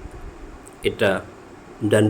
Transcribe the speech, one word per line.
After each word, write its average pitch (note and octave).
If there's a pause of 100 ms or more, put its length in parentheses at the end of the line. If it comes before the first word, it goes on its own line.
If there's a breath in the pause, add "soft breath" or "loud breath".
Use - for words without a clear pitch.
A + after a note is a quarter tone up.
(840)
এটা A2 (800)
ডান A2